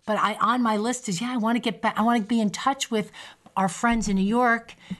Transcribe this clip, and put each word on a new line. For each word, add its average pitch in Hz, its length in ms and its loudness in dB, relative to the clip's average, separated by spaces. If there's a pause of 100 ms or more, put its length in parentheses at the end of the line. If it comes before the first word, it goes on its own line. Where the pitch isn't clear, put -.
but 208 120 -2
I, 208 180 0
on 240 260 0
my 220 160 2
list 240 320 -2
is, 180 120 -2
yeah, 247 120 -4
I 254 40 -2
wanna 233 220 2
get 226 220 -4
back, - 160 -2
I 208 60 0
wanna 233 200 2
be 226 180 0
in 208 80 2
touch - 420 -2
with 214 200 -2 (440)
our 190 140 2
friends 233 400 0
in 202 60 2
New 190 80 2
York, 233 520 2 (240)